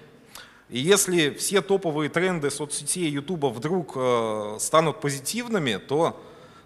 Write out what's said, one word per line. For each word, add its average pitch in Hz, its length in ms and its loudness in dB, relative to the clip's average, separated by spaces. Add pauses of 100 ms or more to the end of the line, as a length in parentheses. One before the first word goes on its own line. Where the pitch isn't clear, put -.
(680)
И 117 100 -6
если 170 520 4
все 190 300 0
топовые 170 480 0
тренды 170 420 0
соцсетей 147 560 -4
и 151 40 0
Ютуба 143 380 -2
вдруг, 147 460 -4
э, 113 640 0
станут 156 440 2
позитивными, 143 720 -2
то, 139 420 0 (480)